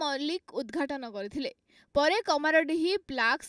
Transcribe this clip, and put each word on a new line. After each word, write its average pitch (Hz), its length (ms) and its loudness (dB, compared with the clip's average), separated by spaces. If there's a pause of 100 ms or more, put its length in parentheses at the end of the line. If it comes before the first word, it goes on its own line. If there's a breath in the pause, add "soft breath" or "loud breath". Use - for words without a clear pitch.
ମଲ୍ଲିକ 294 440 -2 (160)
ଉଦ୍ଘାଟନ 269 440 -4 (120)
କରିଥିଲେ। 208 360 -6 (420 soft breath)
ପରେ 302 220 4 (120)
କମାରଡିହି 320 640 2 (160)
ବ୍ଲକ 254 400 0